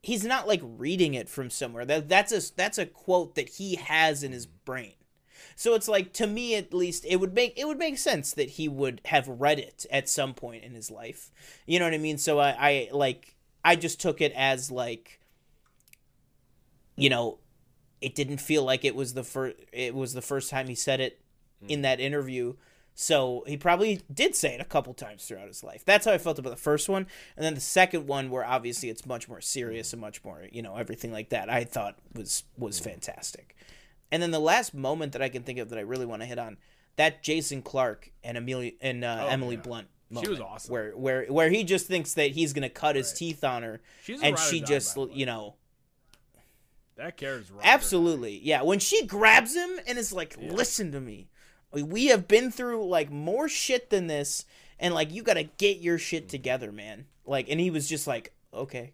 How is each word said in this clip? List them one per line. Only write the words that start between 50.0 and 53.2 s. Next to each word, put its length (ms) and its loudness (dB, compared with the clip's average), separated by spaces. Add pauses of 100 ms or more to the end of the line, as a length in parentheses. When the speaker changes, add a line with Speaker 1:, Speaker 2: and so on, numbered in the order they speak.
Speaker 1:
like, 260 -8
Speaker 2:
Yeah. 140 -8
Speaker 1:
"Listen 400 -2
to 80 -8
me. 280 -14 (440)
We, 100 -4
we 240 0
have 220 6
been 240 6
through, 340 -2
like, 240 2
more 380 -2